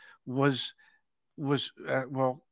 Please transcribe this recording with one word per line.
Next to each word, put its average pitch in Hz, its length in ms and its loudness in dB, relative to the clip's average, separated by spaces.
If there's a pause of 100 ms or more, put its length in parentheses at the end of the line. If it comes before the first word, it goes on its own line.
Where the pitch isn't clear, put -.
(260)
was, 135 480 0 (640)
was, 143 380 -2 (120)
uh, 131 240 0
well, 131 420 0